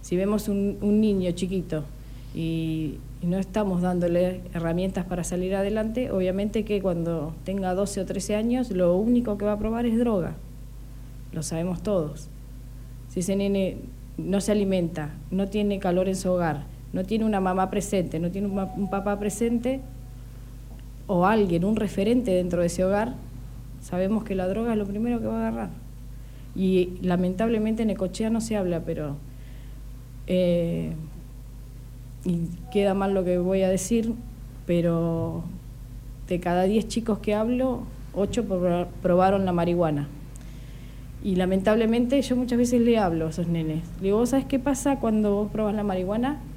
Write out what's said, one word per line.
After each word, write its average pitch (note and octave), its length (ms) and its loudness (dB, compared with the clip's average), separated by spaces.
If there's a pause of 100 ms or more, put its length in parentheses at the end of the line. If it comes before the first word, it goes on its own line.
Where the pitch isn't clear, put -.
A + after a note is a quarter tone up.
si - 140 -4
vemos G3+ 320 0
un, G3+ 340 0
un G#3 200 4
niño F#3+ 300 4
chiquito F3 520 -2 (520)
y, D#3+ 640 -2 (260)
y - 20 -2
no F3+ 140 2
estamos F#3+ 420 0
dándole F3+ 600 2 (120)
herramientas F3 520 0
para F3+ 180 -4
salir F3+ 320 -2
adelante, A3 560 0
obviamente G3 540 0
que G#3 180 0
cuando E3+ 500 0 (100)
tenga F#3+ 300 -2
doce G3 280 0
o F3+ 40 -2
trece G3 300 -2
años, A#3+ 340 0
lo F3+ 260 4
único A3 440 4
que G3+ 60 -2
va G#3 80 2
a G#3+ 40 -2
probar A3+ 300 0
es A3+ 100 4
droga. G#3+ 380 2 (1000)
Lo D#3+ 80 -4
sabemos E3+ 400 -2
todos. D#3+ 460 -2 (840)
Si F#3 120 -2
ese G3 140 0
nene G3 420 2 (400)
no F3 220 0
se G3+ 140 0
alimenta, F3 560 2 (220)
no F#3+ 180 0
tiene G3+ 300 0
calor F#3 280 2
en F#3+ 80 0
su F#3 140 -2
hogar, E3 360 0 (280)
no F3+ 100 -2
tiene A3 220 0
una G3 160 2
mamá F#3 300 2
presente, F#3 480 0
no E3+ 120 0
tiene G3+ 160 -2
un G3 80 -2
ma-, G3 220 -2
un G3 120 -2
papá G3+ 300 0
presente, A#3 640 0 (1300)
o F3+ 180 4
alguien, F#3+ 400 4
un A3 100 4
referente A3 560 2
dentro F3+ 300 2
de F3 60 4
ese F3+ 180 2
hogar, G3+ 300 2 (680)
sabemos G3 420 0
que G3 120 -4
la F#3 120 0
droga A3+ 240 0
es G#3+ 60 2
lo G#3 80 0
primero A3+ 340 0
que A3 80 -4
va A3 160 -2
a A3+ 40 0
agarrar. A3+ 220 -4 (840)
Y F#3 360 4 (100)
lamentablemente G#3+ 800 2
en A3 80 2
Necochea F#3+ 400 -2
no A3+ 100 2
se A3 160 -2
habla, F3+ 300 0
pero, D3+ 320 -4 (1120)
eh, E3+ 640 2 (1300)
y E3+ 240 0 (240)
queda G3+ 220 4
mal G3 200 2
lo F#3+ 100 2
que F3+ 140 2
voy F#3 240 2
a F#3 80 4
decir, A3+ 440 2 (520)
pero E3 760 2 (840)
de F3+ 120 0
cada F3+ 240 2
diez G#3+ 240 4
chicos A3 320 0
que G#3 160 0
hablo, B3 460 0 (320)
ocho G3+ 320 0
proba-, F3 420 2 (140)
probaron F#3+ 440 6
la F#3 60 2
marihuana. E3+ 560 2 (1160)
Y G3 120 0
lamentablemente A3 840 4
yo B3+ 140 0
muchas B3 220 2
veces A#3+ 240 4
le A#3 160 6
hablo E3 300 2
a - 20 0
esos E3 180 -2
nenes. D#3+ 360 0 (140)
Le F#3+ 80 -4
digo, G3+ 120 4
"¿Vos A#3 120 4
sabés C4+ 160 2
qué C4+ 140 0
pasa C#4 400 0
cuando G#3+ 360 2
vos G#3 160 0
probás G#3+ 240 0
la G#3 80 -2
marihuana? G#3 560 0 (180)